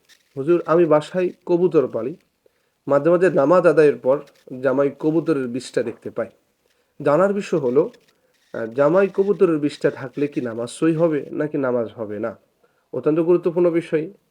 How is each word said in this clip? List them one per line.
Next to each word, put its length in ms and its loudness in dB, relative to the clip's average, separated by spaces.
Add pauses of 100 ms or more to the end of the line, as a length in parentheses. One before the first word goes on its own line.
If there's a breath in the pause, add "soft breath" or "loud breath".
(360)
"হুজুর, 300 0
আমি 180 4
বাসায় 460 0 (160)
কবুতর 420 2
পালি। 280 -6 (720)
মাঝে 220 2
মাঝে 200 4
নামাজ 360 4
আদায়ের 300 4
পর 240 0 (420)
জামাই 360 0
কবুতরের 500 -2
বিষ্ঠা 340 -6
দেখতে 280 -10
পাই। 160 -6 (760)
জানার 300 2
বিষয় 280 -4
হলো, 300 2 (600)
আহ, 140 -6
জামাই 480 2
কবুতরের 440 2
বিষ্ঠা 320 -2
থাকলে 360 -6
কি 140 -6
নামাজ 280 -6
সই 260 0
হবে 380 0
নাকি 260 -6
নামাজ 340 -2
হবে 260 -10
না?" 180 -6 (560)
অত্যন্ত 280 0
গুরুত্বপূর্ণ 500 2
বিষয়, 400 -2 (200)